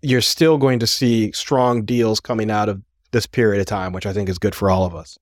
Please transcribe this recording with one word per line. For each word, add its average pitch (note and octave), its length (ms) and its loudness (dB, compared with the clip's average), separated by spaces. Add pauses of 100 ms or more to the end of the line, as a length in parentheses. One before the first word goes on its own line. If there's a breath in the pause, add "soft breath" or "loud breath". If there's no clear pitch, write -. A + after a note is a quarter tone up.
you're B2+ 180 2
still D#3+ 380 2
going C3 220 2
to A2+ 60 -2
see A2+ 460 0
strong B2 520 0
deals A2+ 360 0
coming A2 300 -4
out G#2 180 0
of G2+ 140 -6 (300)
this A#2+ 120 0
period G#2+ 360 0
of F#2+ 60 -2
time, F#2 260 -6
which F#2 120 -10
I G2 80 -6
think G2 160 -2
is F2 100 -4
good G2+ 160 -2
for G2 160 0
all F#2 140 4
of F2 100 -4
us. D#2+ 280 -18